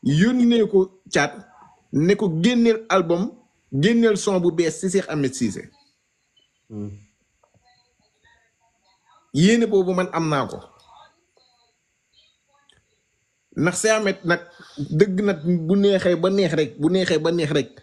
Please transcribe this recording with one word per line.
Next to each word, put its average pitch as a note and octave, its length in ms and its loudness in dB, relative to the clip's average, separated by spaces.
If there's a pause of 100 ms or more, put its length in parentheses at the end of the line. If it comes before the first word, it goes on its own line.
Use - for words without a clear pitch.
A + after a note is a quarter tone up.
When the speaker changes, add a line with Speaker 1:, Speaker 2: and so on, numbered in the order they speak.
Speaker 1:
Yónnee A#3 640 2
ko F#3+ 320 0 (120)
Thiat, C#3+ 220 0 (600)
ne E3+ 220 2
ko G#3 120 -2 (160)
génneel A#3 460 2
album, F3+ 420 0 (400)
génneel G#3+ 460 2
son F#3+ 240 -2
bu F3 100 0
bees E3 280 -2
ci F#3+ 100 -4
Cheikh F#3 200 -2
Ahmed C#3+ 240 -2
Cissé. - 360 -6 (1000)
Speaker 2:
Hmm. G#2 200 -12 (2500)
Speaker 1:
Yéene A3 340 4
boobu F#3+ 260 0
man F3+ 180 -2
am D#3+ 180 -4
naa C3+ 180 -2
ko. G2 120 -12 (3000)
Ndax F3 260 -2
Cheikh A3 120 2
Ahmed G3+ 320 -2
nag, E3+ 160 -2 (360)
dëgg F#3 460 0
nag G3 160 0 (280)
bu F#3+ 100 2
neexee F#3+ 380 2
ba E3+ 140 0
neex G3 240 0
rek, D#3 260 -4
bu D3+ 100 0
neexee F3+ 300 0
ba D#3+ 120 -2
neex E3 200 -2
rek C#3 180 -2 (140)